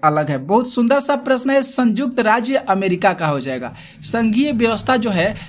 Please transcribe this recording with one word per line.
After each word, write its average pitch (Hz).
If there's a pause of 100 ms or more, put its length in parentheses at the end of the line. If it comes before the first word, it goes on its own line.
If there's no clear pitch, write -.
अलग 151
है? 139
बहुत 208
सुंदर 247
सा 277
प्रश्न 262
है, 277
संयुक्त 247
राज्य 233
अमेरिका 190
का 165
हो 143
जाएगा। 127 (260)
संघीय 233
व्यवस्था 226
जो 226
है 190 (140)